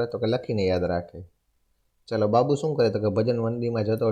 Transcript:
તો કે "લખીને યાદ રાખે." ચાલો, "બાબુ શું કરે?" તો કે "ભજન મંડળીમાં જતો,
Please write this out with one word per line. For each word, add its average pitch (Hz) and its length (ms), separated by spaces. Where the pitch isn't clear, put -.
તો - 120
કે 117 80
"લખીને 113 400
યાદ 92 180
રાખે." 87 340
ચાલો, 107 200
"બાબુ 127 280
શું 156 180
કરે?" 117 160
તો 101 100
કે 104 80
"ભજન 117 300
મંડળીમાં 117 460
જતો, 110 280